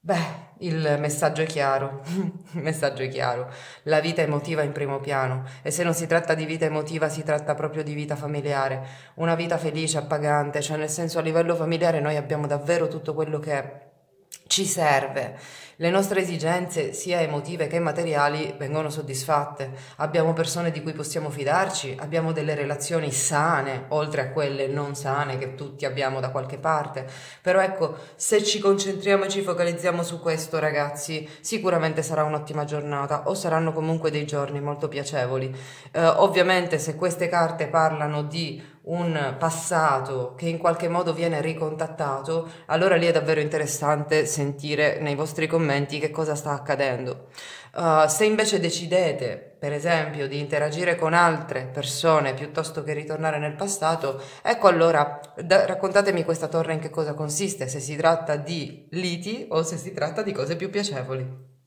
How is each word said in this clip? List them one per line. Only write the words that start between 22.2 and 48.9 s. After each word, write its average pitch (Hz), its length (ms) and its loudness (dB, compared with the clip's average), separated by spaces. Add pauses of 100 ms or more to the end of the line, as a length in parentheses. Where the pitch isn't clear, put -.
delle 151 220 -2
relazioni 143 580 -2
sane, 139 760 2
oltre 151 340 0
a 127 80 -4
quelle 139 380 0
non 143 260 -2
sane 139 420 -2
che 131 180 -6
tutti 143 300 -10
abbiamo 135 340 -2
da 131 120 -4
qualche 131 260 -6
parte, 147 500 -2 (360)
però 185 180 4
ecco, 190 340 0 (200)
se 208 280 2
ci 208 160 0
concentriamo 196 680 2
e 190 40 -2
ci 196 140 -2
focalizziamo 175 600 0
su 170 160 -4
questo, 160 400 -2
ragazzi, 151 680 -2 (120)
sicuramente 165 600 0
sarà 151 220 0
un'ottima 151 400 -2
giornata, 147 600 -2
o 190 80 0
saranno 160 400 0
comunque 160 360 0
dei 151 140 -2
giorni 143 380 -4
molto 147 260 -4
piacevoli. 131 680 -2 (380)
Eh, 165 140 4
ovviamente 180 720 6
se 156 160 -4
queste 175 340 0
carte 160 380 2
parlano 151 560 2
di 151 520 -6 (120)
un 160 520 0
passato 139 1000 0
che 165 120 -4
in 165 100 -2
qualche 170 300 2
modo 170 240 2
viene 165 280 0
ricontattato, 156 1080 -2 (180)
allora 180 300 4
lì 170 100 4
è 165 60 6
davvero 156 280 2
interessante 151 840 2
sentire 147 760 0
nei 147 140 -2
vostri 156 320 -2
commenti 147 520 2
che 151 120 0
cosa 151 240 -2
sta 147 180 -4
accadendo. 131 760 -2 (460)
Uh, 156 320 6
se 214 180 4
invece 214 360 4
decidete, 165 1000 0